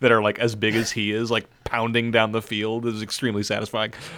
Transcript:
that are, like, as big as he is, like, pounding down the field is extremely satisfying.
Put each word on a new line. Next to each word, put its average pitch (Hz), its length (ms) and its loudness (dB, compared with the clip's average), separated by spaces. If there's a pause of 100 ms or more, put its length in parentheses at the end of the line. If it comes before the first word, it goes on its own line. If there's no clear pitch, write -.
that 127 100 6
are, 113 120 6
like, 107 160 2
as 117 160 0
big 107 200 2
as 113 180 0
he 104 200 -2
is, 113 180 -2
like, 113 140 0 (200)
pounding 117 480 0
down 110 200 4
the 113 80 0
field 110 460 -4
is 107 160 -4
extremely 107 400 -2
satisfying. 107 500 -2 (260)